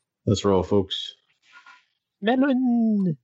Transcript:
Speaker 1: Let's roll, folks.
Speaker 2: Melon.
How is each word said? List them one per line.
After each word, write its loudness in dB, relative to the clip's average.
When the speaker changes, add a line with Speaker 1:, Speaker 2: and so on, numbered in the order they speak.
Speaker 1:
Let's 0
roll, 2
folks. -4
Speaker 2:
Melon. 0